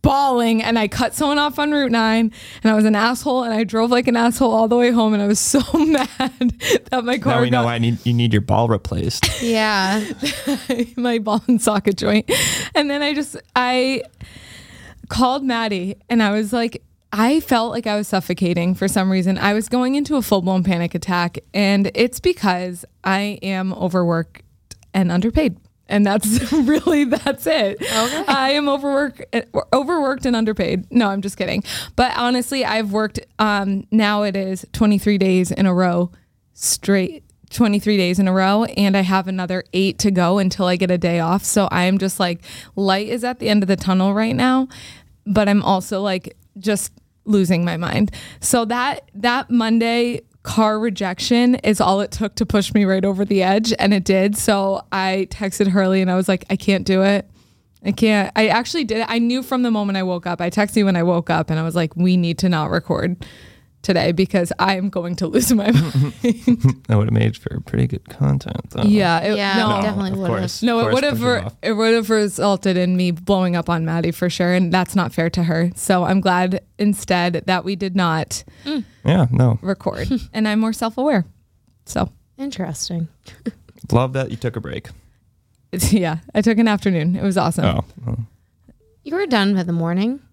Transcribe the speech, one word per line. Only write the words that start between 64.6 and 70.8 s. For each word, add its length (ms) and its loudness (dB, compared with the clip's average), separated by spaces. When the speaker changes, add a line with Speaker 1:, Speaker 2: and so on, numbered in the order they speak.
Speaker 1:
am 140 -2
going 280 -4
to 100 -4
lose 240 0
my 200 2
<laughs> 0 -
mind." 420 2
Speaker 2:
<laughs> 0 -
That 80 4
would 80 4
have 80 0
made 240 2
for 240 -8
pretty 240 0
good 240 -8
content, 600 -2
though. 120 -6
Speaker 1:
Yeah, 360 4
it, 180 -2
Speaker 3:
Yeah, 200 0
Speaker 1:
no. 260 0
Speaker 3:
definitely 300 -2
Speaker 2:
of 40 -4
Speaker 3:
would've. 200 -2
Speaker 2:
course, 260 -4
Speaker 1:
No, 160 2
Speaker 2:
of 80 2